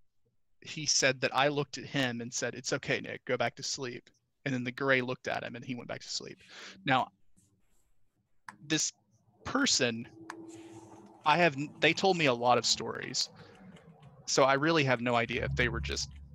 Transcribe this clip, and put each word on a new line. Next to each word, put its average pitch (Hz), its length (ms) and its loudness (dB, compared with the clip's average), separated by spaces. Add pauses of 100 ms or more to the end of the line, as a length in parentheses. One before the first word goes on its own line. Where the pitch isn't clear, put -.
(640)
he 151 240 -10
said 131 340 2
that 127 140 0
I 135 140 4
looked 143 300 -4
at 110 60 -12
him 123 360 -2
and 120 120 -10
said, 120 220 -4
"It's - 180 -8
okay, 131 280 -2
Nick, 113 240 -10
go 127 120 -2
back 117 200 0
to 139 60 -14
sleep." - 480 -8 (340)
And 139 100 -2
then 123 100 -2
the 123 80 -6
gray 131 300 2
looked 123 260 -6
at 110 160 -4
him 120 100 -10
and - 100 -12
he 123 100 -6
went 117 140 -12
back - 120 -8
to - 80 -16
sleep. - 300 -10 (460)
Now, 123 240 2 (1600)
this 147 260 0 (520)
person 120 640 0 (1200)
I 151 140 6
have 147 120 4
n-, 139 220 -6
they 160 160 6
told 185 220 2
me 160 100 4
a 123 80 6 (120)
lot 123 120 8
of 113 80 0
stories. - 640 -2 (960)
So - 180 2
I 135 100 6
really 151 300 4
have 127 160 2
no 120 140 0
idea 117 300 0
if 135 100 -4
they 123 140 2
were 113 120 -4
just - 280 -6 (260)